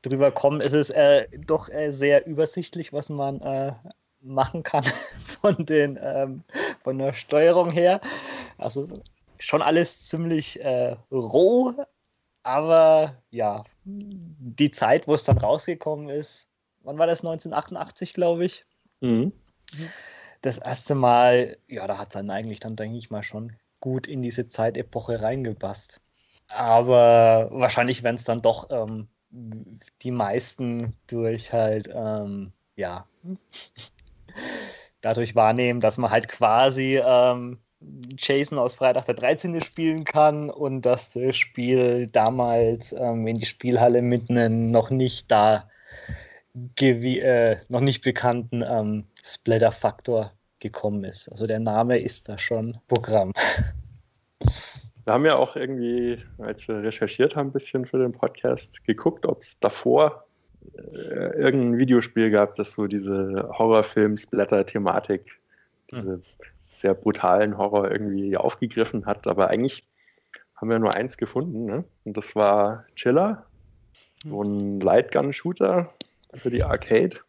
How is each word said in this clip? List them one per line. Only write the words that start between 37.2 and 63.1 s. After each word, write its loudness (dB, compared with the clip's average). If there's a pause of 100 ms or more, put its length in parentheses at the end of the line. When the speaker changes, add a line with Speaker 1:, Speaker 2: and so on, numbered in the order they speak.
Speaker 1:
Jason -2
aus 0
Freitag 2
der -2
Dreizehnte -2
spielen -4
kann 2
und -6
dass 0
das -2
Spiel 0
damals, 2
ähm, -2
in -4
die -6
Spielhalle 2
mit 0
einem 2
noch 4
nicht -2
da 4 (1080)
gewi-, 2
äh, 4 (100)
noch -2
nicht 0
bekannten, -2
ähm, -4 (180)
Splatter-Faktor 0 (260)
gekommen -6
ist. -14
Also -6
der -4
Name 2
ist -6
da -12
schon -4 (100)
Programm. 2
<laughs> -2 (1600)
Speaker 2:
Wir 0
haben 2
ja 6
auch 2
irgendwie, -4 (200)
als -10
wir -6
recherchiert 0
haben, -4
ein -20
bisschen -4
für -2
den 2
Podcast -6
geguckt, -2
ob's -4
davor, 2 (520)
äh, -8
irgendein 2
Videospiel 2
gab, 4
das -6
so -4
diese -2